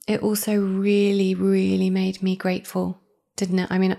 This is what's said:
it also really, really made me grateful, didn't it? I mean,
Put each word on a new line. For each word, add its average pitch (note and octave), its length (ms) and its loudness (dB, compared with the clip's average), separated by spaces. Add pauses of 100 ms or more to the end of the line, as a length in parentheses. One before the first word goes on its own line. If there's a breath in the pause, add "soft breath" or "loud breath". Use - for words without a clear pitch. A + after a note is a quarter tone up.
it G#3+ 160 -2
also G#3 380 0
really, G3 720 2
really F#3+ 560 2
made F#3+ 320 -2
me F#3+ 140 0
grateful, F#3 640 -4 (360)
didn't F#3 240 0
it? F3+ 100 -4
I F#3 80 0
mean, F#3+ 200 2